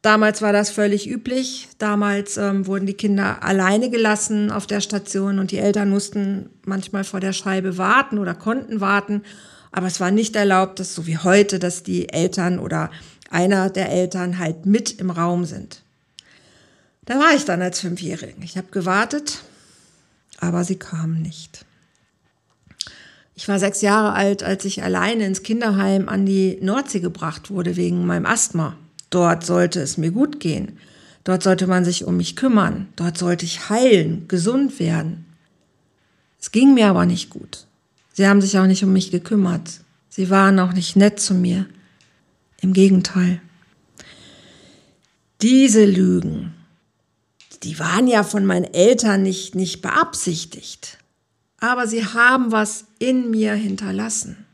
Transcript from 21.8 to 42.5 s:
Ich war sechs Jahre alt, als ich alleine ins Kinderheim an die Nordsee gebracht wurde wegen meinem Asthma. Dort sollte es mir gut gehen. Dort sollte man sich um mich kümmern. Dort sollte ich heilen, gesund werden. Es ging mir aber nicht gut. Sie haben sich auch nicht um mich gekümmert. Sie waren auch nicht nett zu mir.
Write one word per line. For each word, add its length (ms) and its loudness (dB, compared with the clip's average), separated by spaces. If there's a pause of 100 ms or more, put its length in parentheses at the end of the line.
Ich 140 -12
war 100 0
sechs 220 -2
Jahre 320 2
alt, 300 0
als 220 -4
ich 180 -8
alleine 440 -2
ins 160 -4
Kinderheim 680 0
an 180 0
die 340 2
Nordsee 400 -2
gebracht 500 -8
wurde 260 -4
wegen 300 -2
meinem 200 -2
Asthma. 500 -2 (340)
Dort 340 2
sollte 360 0
es 160 -6
mir 140 0
gut 280 0
gehen. 400 -6 (460)
Dort 180 0
sollte 240 2
man 180 2
sich 200 -2
um 120 0
mich 200 -4
kümmern. 600 2
Dort 200 -4
sollte 280 -2
ich 240 -10
heilen, 600 4
gesund 500 0
werden. 460 -4 (1160)
Es 120 -14
ging 220 8
mir 140 6
aber 180 4
nicht 240 -2
gut. 360 -16 (460)
Sie 140 2
haben 160 6
sich 160 2
auch 80 6
nicht 180 4
um 80 4
mich 180 2
gekümmert. 720 -2 (280)
Sie 200 -4
waren 320 6
auch 120 0
nicht 240 -2
nett 220 6
zu 160 0
mir. 320 0 (920)